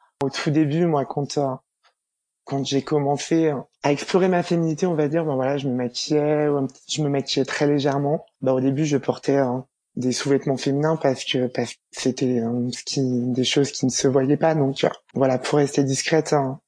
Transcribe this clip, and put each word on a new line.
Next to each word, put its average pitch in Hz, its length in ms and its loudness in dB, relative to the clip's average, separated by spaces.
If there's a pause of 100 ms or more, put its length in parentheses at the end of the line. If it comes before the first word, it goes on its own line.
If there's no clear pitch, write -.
(240)
au 135 60 -2
tout - 200 -4
début, 156 360 2
moi, 147 180 0
quand, 143 340 -6
euh, 135 160 0 (920)
quand 139 200 -4
j'ai 135 180 0
commencé, 147 640 0
euh, 151 100 0 (260)
à 147 100 2
explorer 185 360 2
ma 175 140 2
féminité, 165 440 0
on 175 80 0
va 151 140 2
dire, 165 160 -2
ben 151 100 -2
voilà, 131 220 0
je 139 120 -4
me 123 60 -2
maquillais, 147 760 0
ou 143 80 2
un 135 100 0
petit, - 300 -10
je 156 60 0
me 147 60 0
maquillais 139 360 0
très - 220 -2
légèrement. 143 580 0 (160)
Bah, 131 140 2
au 131 60 0
début, 135 260 0
je 147 100 2
portais, 135 420 0
euh, 131 200 0 (360)
des 127 180 0
sous-vêtements 135 440 0
féminins 147 400 0
parce 131 260 0
que, 127 260 0
parce 120 260 -4
que - 40 -20 (120)
c'était, 127 500 0
euh, 123 320 -2
ce - 100 -10
qui, - 200 -4
des 127 420 0
choses 135 280 0
qui - 120 -4
ne 127 60 2
se - 180 0
voyaient 135 300 2
pas. 160 160 2
Donc, 139 300 0
euh, - 40 4 (260)
voilà, 131 240 2
pour - 200 0
rester 143 260 2
discrète, 151 480 0
hein, 135 360 0